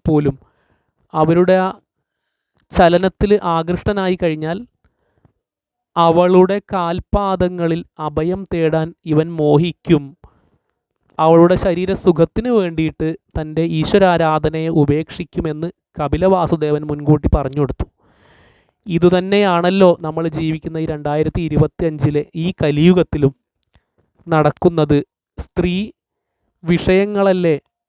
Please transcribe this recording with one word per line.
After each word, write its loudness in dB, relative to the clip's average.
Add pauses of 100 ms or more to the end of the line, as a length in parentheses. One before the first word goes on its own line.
പോലും 0 (840)
അവരുടെ 2
ആ -4 (1080)
ചലനത്തിൽ 2 (260)
ആകൃഷ്ടനായി -4
കഴിഞ്ഞാൽ -4 (1500)
അവളുടെ 4 (160)
കാൽപാദങ്ങളിൽ -4 (260)
അഭയം -4 (120)
തേടാൻ 0 (240)
ഇവൻ 0 (120)
മോഹിക്കും. 2 (1200)
അവളുടെ 6
ശരീരസുഖത്തിന് 0
വേണ്ടിയിട്ട് -4 (300)
തൻ്റെ -4 (160)
ഈശ്വരാരാധനയെ 0 (100)
ഉപേക്ഷിക്കുമെന്ന് -4 (300)
കപില -2 (100)
വാസുദേവൻ -2
മുൻകൂട്ടി 0
പറഞ്ഞു -2
കൊടുത്തു. -6 (1000)
ഇതുതന്നെയാണല്ലോ 2 (140)
നമ്മൾ -6 (140)
ജീവിക്കുന്ന -6
ഈ -4
രണ്ടായിരത്തി -4
ഇരുപത്തിയഞ്ചിലെ 0 (200)
ഈ -2 (140)
കലിയുഗത്തിലും 2 (1040)
നടക്കുന്നത്. 2 (460)
സ്ത്രീ -4 (960)
വിഷയങ്ങളല്ലേ 2 (360)